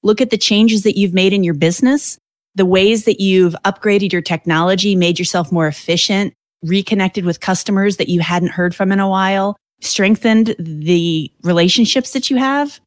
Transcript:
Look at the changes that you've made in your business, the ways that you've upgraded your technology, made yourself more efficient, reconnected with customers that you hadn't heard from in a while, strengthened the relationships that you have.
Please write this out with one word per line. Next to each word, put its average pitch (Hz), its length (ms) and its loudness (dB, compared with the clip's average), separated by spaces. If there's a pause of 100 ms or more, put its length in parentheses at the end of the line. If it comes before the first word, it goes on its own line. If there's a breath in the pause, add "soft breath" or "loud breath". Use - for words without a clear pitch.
Look 214 200 2
at 254 80 0
the 226 80 0
changes 214 460 2
that 208 140 0
you've 196 160 0
made 190 200 2
in 196 100 0
your 170 100 0
business, 175 640 0 (380)
the 190 100 2
ways 202 380 2
that 214 160 0
you've 185 340 2 (120)
upgraded 196 480 -2
your 180 80 -2
technology, 180 720 0
made 175 240 0
yourself 175 320 -2
more 165 160 0
efficient, 175 640 -2 (300)
reconnected 190 600 -2
with 170 160 -4
customers 196 560 -2
that - 100 -2
you 175 140 0
hadn't 175 320 -2
heard 175 200 -2
from 196 200 -2
in 196 80 0
a 196 80 0
while, 196 480 -2 (240)
strengthened 220 760 2
the 160 720 -2 (140)
relationships 180 720 2
that 254 160 -4
you 262 80 0
have. 277 500 -2